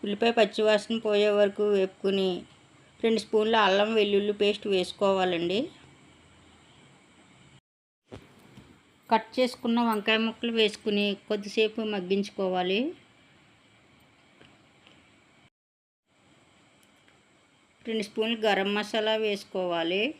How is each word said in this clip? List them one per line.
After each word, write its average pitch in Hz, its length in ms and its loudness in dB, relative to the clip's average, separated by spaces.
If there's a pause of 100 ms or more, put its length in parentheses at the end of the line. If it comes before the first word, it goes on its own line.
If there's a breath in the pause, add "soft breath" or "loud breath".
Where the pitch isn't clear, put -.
ఉల్లిపాయ 208 340 0
పచ్చివాసన 214 640 2
పోయే 208 320 2
వరకు 208 280 2 (120)
వేపుకుని 190 520 0 (760)
రెండు 226 200 2
స్పూన్ల 220 340 0 (100)
అల్లం 202 300 4
వెల్లుల్లి 202 440 2
పేస్ట్ 208 320 0
వేసుకోవాలండి. 185 840 0 (3500)
కట్ 220 260 2
చేసుకున్న 240 520 0
వంకాయ 220 380 2
ముక్కలు 233 340 -6
వేసుకుని 208 460 0 (220)
కొద్దిసేపు 214 680 -2
మగ్గించుకోవాలి. 190 840 -2 (4000)
రెండు 220 220 -4
స్పూన్లు 220 360 -4
గరం 196 320 2
మసాలా 214 380 -2 (100)
వేసుకోవాలి. 180 760 -2 (180)